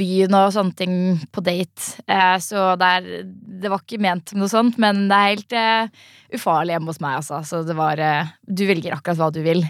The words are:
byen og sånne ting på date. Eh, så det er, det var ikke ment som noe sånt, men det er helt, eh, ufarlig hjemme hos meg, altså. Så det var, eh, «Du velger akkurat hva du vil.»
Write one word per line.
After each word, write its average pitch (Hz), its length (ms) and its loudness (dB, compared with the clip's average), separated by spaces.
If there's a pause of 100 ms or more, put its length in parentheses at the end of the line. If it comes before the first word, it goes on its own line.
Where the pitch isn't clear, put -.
byen 190 320 2
og 196 220 6
sånne 190 180 0
ting 180 220 -4 (340)
på 185 160 -6
date. 180 460 -6 (180)
Eh, 185 320 4
så 190 300 0 (100)
det 180 160 4
er, 185 100 -10 (540)
det 202 80 -2
var 196 160 -4
ikke 220 160 -6
ment 180 320 -2
som 196 80 0
noe 196 80 -2
sånt, 233 320 2
men 202 240 2
det 196 140 4
er 202 100 4
helt, 202 240 -6
eh, 226 560 0 (240)
ufarlig 170 400 0
hjemme 160 160 -4
hos 160 160 -10
meg, 139 160 -4
altså. 147 240 -8
Så 165 180 -6
det 160 140 -6
var, 156 240 0
eh, 156 320 0 (160)
«Du 196 160 0
velger 170 320 0
akkurat 170 240 -4
hva 156 100 2
du 156 140 -6
vil.» 170 240 2